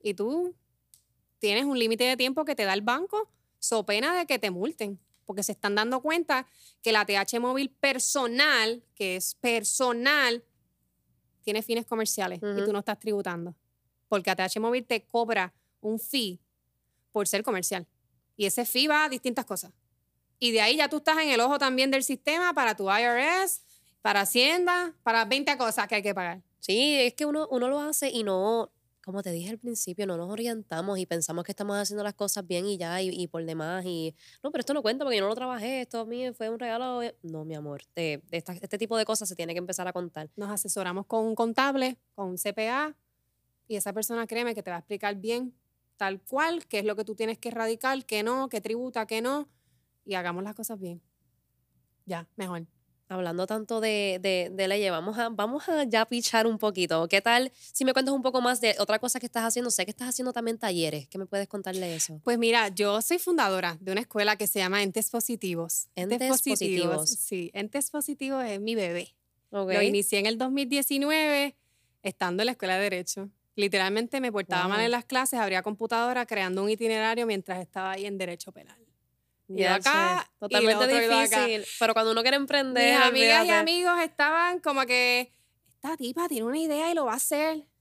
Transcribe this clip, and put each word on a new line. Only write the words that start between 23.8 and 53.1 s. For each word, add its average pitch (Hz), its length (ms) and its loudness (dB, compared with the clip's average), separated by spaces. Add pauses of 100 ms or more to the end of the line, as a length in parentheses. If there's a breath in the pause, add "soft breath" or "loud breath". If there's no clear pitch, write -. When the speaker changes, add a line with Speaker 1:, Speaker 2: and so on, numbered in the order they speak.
Speaker 1:
para 202 200 4
Hacienda, 349 840 2
para 226 220 4
veinte 277 300 0
cosas 226 300 0
que 214 100 -2
hay 202 60 0
que 202 120 -2
pagar. 180 280 -6 (160)
Speaker 2:
Sí, 262 360 2
es 247 200 2
que 302 100 -4
uno, 302 260 0
uno 247 180 0
lo 285 120 0
hace 294 280 -2
y 233 160 -2
no, 202 480 0 (320)
como 190 180 -8
te 190 100 -6
dije 170 180 -6
al 226 80 -10
principio, 208 480 -6
no 180 100 -2
nos 175 140 -6
orientamos 208 680 -4
y 185 60 -4
pensamos 170 400 -4
que 202 80 -12
estamos 202 240 -4
haciendo 208 260 -4
las 202 120 -4
cosas 196 320 -4
bien 180 180 -2
y 202 140 -2
ya, 175 240 -4
y, 185 60 -2
y 175 180 -6
por 165 180 -8
demás, 160 400 -4
y, 160 300 -6 (280 soft breath)
"No, 285 80 -6
pero 294 100 -4
esto 262 120 -4
no 294 80 -2
cuenta 247 240 -2
porque 240 140 0
yo 190 40 2
no 196 60 2
lo 220 60 0
trabajé, 254 480 -6
esto 233 180 -8
a 226 60 -6
mí 240 260 -6
fue 226 160 -6
un 226 100 -6
regalo". 240 420 -4 (220)
No, 160 220 -10
mi 160 100 -8
amor, 147 280 -10 (100)
te, 156 380 -4
esta, 165 220 -6
este 185 260 -8
tipo 226 180 -2
de 220 80 2
cosas 220 240 -2
se 185 80 -10
tiene 160 160 -6
que 170 60 -6
empezar 180 300 -4
a 175 40 -6
contar. 165 440 -8
Speaker 1:
Nos 208 140 -8
asesoramos 196 560 -4
con 220 200 0
un 220 80 -2
contable, 254 640 0 (160)
con 196 140 -6
un 180 100 -8
C 202 160 -4
P 220 140 -2
A, 294 280 -4 (720)
y 214 80 -4
esa 196 160 -4
persona, 220 340 -4
créeme, 233 280 -4
que 214 80 -10
te 185 80 -10
va 175 60 -6
a 170 40 -10
explicar 202 360 -6
bien, 233 380 -4 (420)
tal 196 240 -4
cual, 320 460 -2
qué 214 120 -4
es 202 60 -2
lo 208 100 0
que 208 100 -6
tú 214 100 -10
tienes 220 240 -4
que 240 100 -10
erradicar, 226 560 -2
qué 208 180 -2
no, 254 260 -2
qué 220 120 -6
tributa, 226 460 -4
qué 226 160 -4
no, 285 260 -2 (560)
y 202 100 -6
hagamos 175 300 -4
las 208 100 -10
cosas 220 240 -10
bien. 175 220 -12 (1040)
Ya, 170 320 -10
mejor. 180 300 -6 (440)